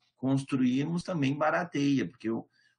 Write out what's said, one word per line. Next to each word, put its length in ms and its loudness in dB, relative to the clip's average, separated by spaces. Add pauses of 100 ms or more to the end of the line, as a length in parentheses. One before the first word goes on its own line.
(180)
construímos, 840 0
também 340 -2
barateia, 680 0
porque 220 -8
o, 180 -4 (320)